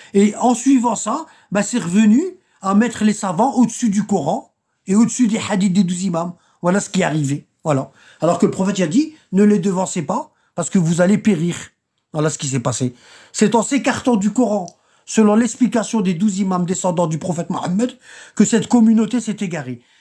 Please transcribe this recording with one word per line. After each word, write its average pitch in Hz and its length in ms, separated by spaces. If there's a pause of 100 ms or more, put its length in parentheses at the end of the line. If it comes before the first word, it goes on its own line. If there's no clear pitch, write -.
(140)
Et 202 220
en 240 180
suivant 240 440
ça, 285 280 (260)
ben, 196 120
c'est 233 160
revenu 208 420 (400)
à 196 140
mettre 226 300
les 208 80
savants 208 400
au-dessus 240 360
du 196 160
Coran 180 480 (340)
et 190 80
au-dessus 233 320
des 202 120
hadiths 196 340
des 190 120
douze 180 180
imams. 175 300 (280)
Voilà 185 200
ce - 80
qui 185 100
est 175 60
arrivé, 147 420 (160)
voilà. 135 280 (280)
Alors 165 200
que 214 60
le 156 60
prophète, 190 260
il 185 60
a 170 40
dit, « 277 280 (160)
Ne 190 140
les 208 140
devancez 180 420
pas, 190 320 (200)
parce 170 160
que - 80
vous 170 220
allez 190 180
périr. » 175 380 (580)
Voilà 156 160
ce - 80
qui 147 100
s'est 131 120
passé. 123 340 (380)
C'est 214 240
en 220 80
s'écartant 240 540
du 202 140
Coran, 208 360 (380)
selon 214 300
l'explication 226 680
des 185 120
douze 190 260
imams 185 260
descendants 180 420
du 160 100
prophète 170 320
Mohammed, 196 480 (380)
que 214 80
cette 208 240
communauté 226 540
s'est 208 180
égarée. 151 420 (200)